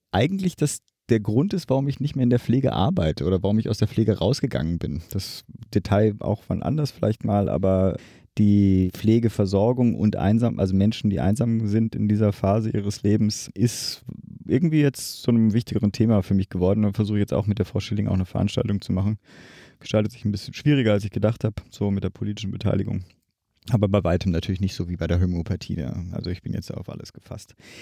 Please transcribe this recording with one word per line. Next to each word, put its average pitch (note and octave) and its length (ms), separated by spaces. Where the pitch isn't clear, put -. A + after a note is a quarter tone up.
eigentlich F3+ 440
das, - 240
der A2+ 100
Grund A2 340
ist, - 160
warum C3+ 180
ich C#3 120
nicht - 160
mehr B2+ 80
in A#2+ 60
der A#2+ 100
Pflege C3 340
arbeite D#2+ 520
oder F2+ 180
warum G#2 160
ich - 100
aus A2+ 80
der A2 100
Pflege A2 300
rausgegangen E2 640
bin. D#2 220
Das - 320
Detail G#2 460
auch - 280
wann - 160
anders D3 280
vielleicht - 320
mal, G2+ 260
aber F#2+ 480
die G2 560
Pflegeversorgung A2 1040
und G2+ 220
einsam, A2+ 420
also F#2+ 160
Menschen, G#2 340
die F2 120
einsam A2+ 460
sind A2 280
in G#2 140
dieser G#2 240
Phase G#2+ 360
ihres G2+ 320
Lebens, G#2 520
ist - 500
irgendwie D#3 360
jetzt - 400
zu B2 100
einem A2 220
wichtigeren G#2 400
Thema A2 280
für - 120
mich F#2+ 160
geworden F#2+ 340
und G#2 140
versuche G#2 220
jetzt G2+ 140
auch G2 140
mit G2+ 120
der G2+ 60
Frau - 140
Schilling G#2 300
auch F#2+ 40
eine F#2+ 120
Veranstaltung - 560
zu - 100
machen. F#2+ 260
Gestaltet G#2+ 320
sich - 140
ein - 80
bisschen - 200
schwieriger, C3+ 380
als G#2 140
ich G2+ 60
gedacht G#2+ 340
habe, G#2+ 100
so G2+ 220
mit G2 120
der F#2 60
politischen G2+ 420
Beteiligung. G2 540
Aber G#2 160
bei G2 160
weitem F2 280
natürlich F2 300
nicht F#2 140
so F2 140
wie F2 80
bei F2 100
der F2 140
Homöopathie. F2 540
Da, C#2+ 200
also - 180
ich F#2+ 140
bin - 100
jetzt - 200
auf - 160
alles - 240
gefasst. - 420